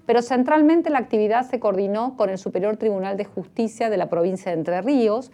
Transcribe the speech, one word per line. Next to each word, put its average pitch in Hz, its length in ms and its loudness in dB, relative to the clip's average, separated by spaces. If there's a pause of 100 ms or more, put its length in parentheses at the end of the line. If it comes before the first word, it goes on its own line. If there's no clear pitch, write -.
pero 240 160 4
centralmente 302 720 4
la 277 80 2
actividad 220 480 0
se 247 120 -4
coordinó 208 560 -2
con 208 140 0
el 190 80 -6
Superior 196 400 -4
Tribunal 196 400 -2
de 196 80 -4
Justicia 220 640 -4
de 208 80 -2
la 170 100 -2
provincia 180 440 -2
de 165 80 -2
Entre 175 240 -2
Ríos, 233 500 0